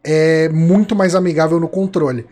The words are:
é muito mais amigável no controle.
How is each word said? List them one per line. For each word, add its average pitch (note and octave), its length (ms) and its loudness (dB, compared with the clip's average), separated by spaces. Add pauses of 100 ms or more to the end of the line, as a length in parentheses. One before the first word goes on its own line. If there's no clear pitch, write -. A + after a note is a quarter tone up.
é D#3+ 460 0
muito F3+ 480 2
mais F#3 180 0
amigável E3 460 0
no E3 80 -4
controle. D#3+ 640 -4